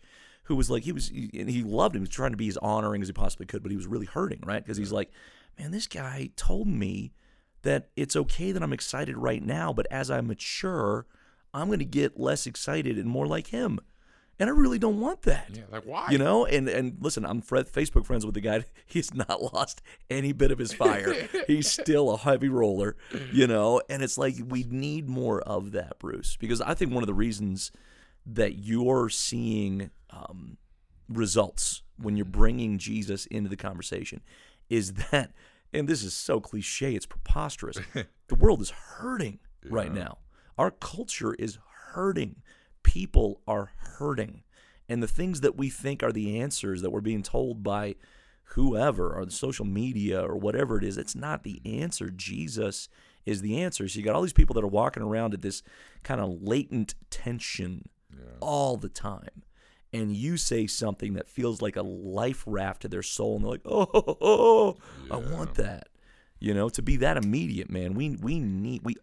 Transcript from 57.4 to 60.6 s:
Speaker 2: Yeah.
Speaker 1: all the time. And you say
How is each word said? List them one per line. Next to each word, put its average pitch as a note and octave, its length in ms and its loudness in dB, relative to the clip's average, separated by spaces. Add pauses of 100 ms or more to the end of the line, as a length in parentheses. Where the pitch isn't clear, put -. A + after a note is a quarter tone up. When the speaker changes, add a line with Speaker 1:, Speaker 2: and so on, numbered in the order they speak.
Speaker 2:
Yeah. B2 280 -20
Speaker 1:
all C#3+ 360 0
the G2+ 120 -8
time. - 540 -10 (500)
And G#2+ 220 -2
you C#3+ 220 -2
say A#2 300 0